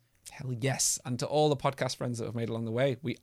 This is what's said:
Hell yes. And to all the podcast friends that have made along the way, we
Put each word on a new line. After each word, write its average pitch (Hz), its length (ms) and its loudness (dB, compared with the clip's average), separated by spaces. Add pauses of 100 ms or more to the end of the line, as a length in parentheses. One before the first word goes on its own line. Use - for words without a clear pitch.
(300)
Hell 131 300 -8
yes. - 460 0
And 123 140 -2
to 147 60 -2
all 151 240 4
the 143 80 4
podcast 135 400 -2
friends 123 220 -4
that 117 60 -4
have 113 100 -8
made 117 140 -2
along 113 160 -2
the 113 60 -2
way, 127 300 2
we 131 220 -4